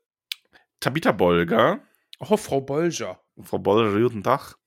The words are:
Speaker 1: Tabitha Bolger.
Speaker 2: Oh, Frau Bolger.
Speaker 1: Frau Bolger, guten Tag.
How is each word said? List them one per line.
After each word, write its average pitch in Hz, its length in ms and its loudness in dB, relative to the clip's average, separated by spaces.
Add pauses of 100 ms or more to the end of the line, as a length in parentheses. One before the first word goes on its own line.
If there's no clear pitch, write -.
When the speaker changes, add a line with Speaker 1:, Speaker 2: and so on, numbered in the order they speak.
(800)
Speaker 1:
Tabitha 139 320 -2
Bolger. 175 680 2 (380)
Speaker 2:
Oh, - 180 -2
Frau 139 260 -2
Bolger. 135 580 -4 (220)
Speaker 1:
Frau - 160 -6
Bolger, 101 420 2
guten 117 240 0
Tag. 127 320 -2 (100)